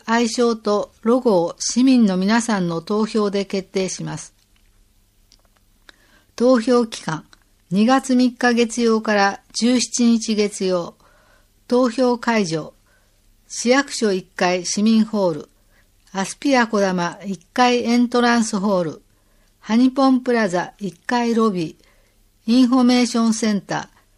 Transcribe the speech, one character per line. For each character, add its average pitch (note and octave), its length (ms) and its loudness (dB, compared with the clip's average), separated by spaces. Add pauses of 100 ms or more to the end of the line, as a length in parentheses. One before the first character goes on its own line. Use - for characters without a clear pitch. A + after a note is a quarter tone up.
愛 A#3 240 0
称 A#3 260 0
と G#3 380 -4 (100)
ロ A#3+ 180 2
ゴ G3+ 220 2
を E3+ 160 -6
市 - 240 -2
民 B3+ 240 6
の F#3 100 0
皆 G3+ 260 0
さ G#3+ 160 -2
ん F3 100 -2
の E3 140 -4
投 G#3+ 240 -2
票 G#3 240 -2
で G3 140 -4
決 F#3+ 260 -6
定 F#3+ 180 -4
し - 160 -10
ま D#3 140 -10
す。 - 160 -18 (2000)
投 B3 260 4
票 A#3+ 260 2
期 - 160 -14
間、 D#3 220 -8 (440)
二 G3 160 0
月 B3+ 300 2
三 B3 180 2
日 B3 200 0
月 A#3 280 -2
曜 A3+ 200 2
か A3 140 -2
ら G3 260 0 (120)
十 A#3+ 280 0
七 - 260 -2
日 A3+ 300 0
月 G3+ 280 -2
曜、 F3+ 300 -4 (720)
投 B3 240 2
票 B3 260 0
会 A3+ 300 -2
場、 D#3 280 -8 (760)
市 - 220 -4
役 C#4 220 2
所 G#3+ 200 -2
一 F#3 100 -2
階 F3+ 420 -2
市 G#3 200 -4
民 A3 200 4
ホ G3+ 260 -2
ー D#3 40 -4
ル、 - 140 -12 (640)
ア F#3+ 120 -4
ス - 140 -10
ピ C#4+ 180 0
ア A#3 120 2
こ A3 100 -2
だ F#3+ 160 0
ま F3 300 -4
一 G3 220 -10
階 B3 380 0
エ A#3 120 0
ン A#3+ 120 2
ト A#3+ 120 0
ラ A#3+ 160 2
ン A#3 80 2
ス A3 160 -4
ホ F#3+ 200 0
ー F3 40 -4
ル、 D3+ 180 -10 (560)
ハ - 160 -6
ニ B3+ 160 4
ポ C4+ 180 2
ン C4 120 4
プ B3+ 120 -2
ラ A3+ 160 0
ザ F3 300 -4
一 F#3+ 180 -10
階 A#3 380 -2
ロ A3+ 160 2
ビ F3 260 -6 (720)
ー、 A3 60 0
イ B3+ 100 4
ン B3 60 4
フ C4 100 2
ォ B3 60 4
メ B3 180 4
ー A#3 40 2
シ A#3 120 -4
ョ A3+ 40 0
ン A3+ 120 2
セ A3 180 -2
ン G3 80 -2
タ - 160 -8
ー、 - 120 -8 (300)